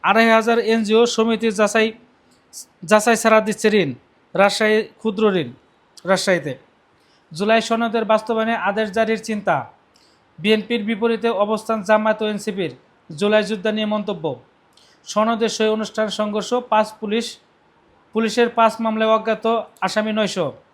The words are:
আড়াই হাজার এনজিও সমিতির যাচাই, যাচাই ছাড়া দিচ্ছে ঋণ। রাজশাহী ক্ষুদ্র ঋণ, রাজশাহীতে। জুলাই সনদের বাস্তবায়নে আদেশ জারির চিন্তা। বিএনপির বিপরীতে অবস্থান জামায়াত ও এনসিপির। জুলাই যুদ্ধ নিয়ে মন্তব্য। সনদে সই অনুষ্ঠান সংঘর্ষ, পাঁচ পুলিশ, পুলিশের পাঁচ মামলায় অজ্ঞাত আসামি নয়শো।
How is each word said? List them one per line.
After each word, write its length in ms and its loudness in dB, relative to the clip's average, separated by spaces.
আড়াই 260 4
হাজার 280 4
এনজিও 360 2
সমিতির 460 0
যাচাই, 340 2
যাচাই 340 4
ছাড়া 240 4
দিচ্ছে 280 -2
ঋণ। 200 2
রাজশাহী 420 2
ক্ষুদ্র 260 -4
ঋণ, 140 -2
রাজশাহীতে। 480 0
জুলাই 300 0
সনদের 440 -2
বাস্তবায়নে 500 0
আদেশ 260 -2
জারির 280 -2
চিন্তা। 320 -2
বিএনপির 440 0
বিপরীতে 460 -2
অবস্থান 400 -2
জামায়াত 380 2
ও 60 -2
এনসিপির। 440 -4
জুলাই 340 2
যুদ্ধ 220 -6
নিয়ে 180 -4
মন্তব্য। 320 -6
সনদে 420 0
সই 260 0
অনুষ্ঠান 340 -4
সংঘর্ষ, 420 -4
পাঁচ 200 2
পুলিশ, 280 -4
পুলিশের 420 0
পাঁচ 240 4
মামলায় 340 0
অজ্ঞাত 300 -2
আসামি 320 -2
নয়শো। 340 -2